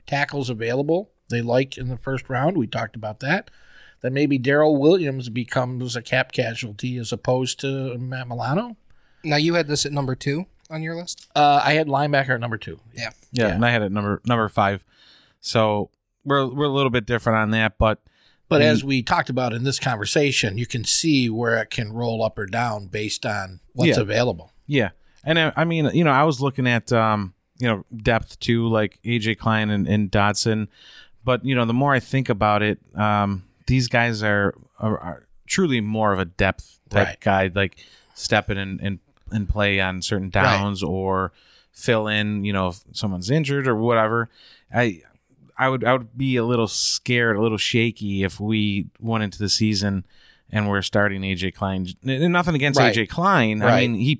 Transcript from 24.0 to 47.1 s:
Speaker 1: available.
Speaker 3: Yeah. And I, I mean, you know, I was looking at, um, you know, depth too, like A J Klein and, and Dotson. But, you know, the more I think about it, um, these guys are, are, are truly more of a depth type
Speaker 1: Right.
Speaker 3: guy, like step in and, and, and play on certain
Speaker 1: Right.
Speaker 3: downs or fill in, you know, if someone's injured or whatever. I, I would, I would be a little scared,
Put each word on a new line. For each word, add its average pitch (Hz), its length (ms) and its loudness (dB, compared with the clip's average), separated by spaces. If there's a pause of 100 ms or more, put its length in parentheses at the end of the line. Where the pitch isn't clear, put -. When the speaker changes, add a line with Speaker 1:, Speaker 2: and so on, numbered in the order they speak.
Speaker 1:
available. 104 500 0 (140)
Speaker 3:
Yeah. 123 240 0 (340)
And 160 140 2
I, 160 180 2
I 156 80 2
mean, 165 280 0
you 170 120 4
know, 151 80 6
I 131 100 6
was 147 180 2
looking 135 260 0
at, 120 260 0
um, 107 420 2 (240)
you 123 80 -2
know, 107 180 0 (100)
depth 113 460 -2
too, 117 280 2
like 107 360 0
A 120 140 0
J 107 160 0
Klein 110 340 0
and, 101 180 0
and 101 240 2
Dotson. 104 580 0 (560)
But, 123 200 0
you 135 100 0
know, 120 120 2
the 117 80 0
more 139 180 2
I 127 80 2
think 135 300 -2
about 104 320 2
it, 107 160 0 (180)
um, 101 460 0 (240)
these 127 220 2
guys 117 340 0
are, 101 320 2 (240)
are, 107 200 -2
are 80 280 -12 (200)
truly 143 360 0
more 107 300 0
of 92 80 0
a 95 40 -2
depth - 540 -2 (100)
type 98 180 2
Speaker 1:
Right. - 140 -12
Speaker 3:
guy, 95 340 2
like 98 220 -2 (380)
step - 340 -2
in 104 80 -4
and, 98 240 -8
and, 98 180 -4 (320)
and 104 160 -2
play 101 340 2
on 92 200 -2
certain 95 340 -4
Speaker 1:
Right. 98 80 4
Speaker 3:
downs 98 400 2
or 95 500 -2 (400)
fill 110 360 0
in, 104 360 -2
you 104 100 -2
know, 95 140 2
if 87 120 -8 (120)
someone's 95 380 -4
injured 139 380 0
or 113 80 2
whatever. 113 540 2 (440)
I, 104 280 0 (560)
I 131 100 2
would, 127 160 0
I 120 80 4
would 120 240 -2
be 131 200 0
a 117 80 2
little 117 240 2
scared, 117 680 0